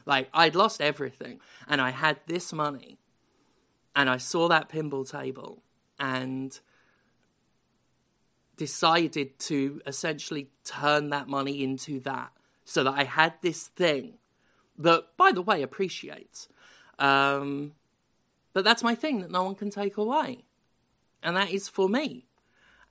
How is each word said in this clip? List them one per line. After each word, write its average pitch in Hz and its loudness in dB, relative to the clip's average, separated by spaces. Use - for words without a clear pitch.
Like, 135 0
I'd 156 6
lost 208 2
everything, 139 -4
and 147 2
I 127 2
had 147 0
this 175 -6
money, 147 -6
and 139 4
I 127 2
saw 165 0
that 160 2
pinball 139 -6
table, 131 -12
and 131 -6
decided 160 0
to 143 -2
essentially 151 -6
turn 147 0
that 143 -4
money 139 -4
into 135 -6
that, 127 -8
so 147 0
that 135 2
I 139 2
had 156 2
this 165 -4
thing 147 0
that, 165 4
by 381 6
the 185 -2
way, 175 2
appreciates. - -8
Um, 139 2
but 190 0
that's 233 4
my 233 0
thing 254 -4
that 175 -10
no 180 0
one 190 -4
can 202 -8
take 202 -6
away. 247 -2
And 170 -2
that 190 0
is 196 -4
for 190 0
me. 254 -2